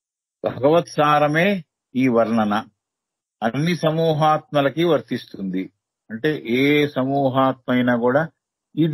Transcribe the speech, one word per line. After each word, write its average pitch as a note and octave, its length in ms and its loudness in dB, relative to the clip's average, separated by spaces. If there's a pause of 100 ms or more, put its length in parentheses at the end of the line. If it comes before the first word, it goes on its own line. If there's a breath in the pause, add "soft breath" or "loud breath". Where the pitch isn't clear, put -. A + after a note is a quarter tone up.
(440)
భగవత్ C#3+ 520 0
సారమే D3 520 2 (460)
ఈ B2+ 100 0 (120)
వర్ణన G#2+ 380 2 (880)
అన్ని C#3 320 -2 (100)
సమూహాత్మలకి D#3 1080 0
వర్తిస్తుంది. G2 720 -4 (480)
అంటే A2+ 200 -2 (300)
ఏ C3+ 40 2 (320)
సమూహాత్మ C3 800 0
అయినా B2 180 2 (120)
కూడా C3 160 2 (520)
ఈ D3+ 200 0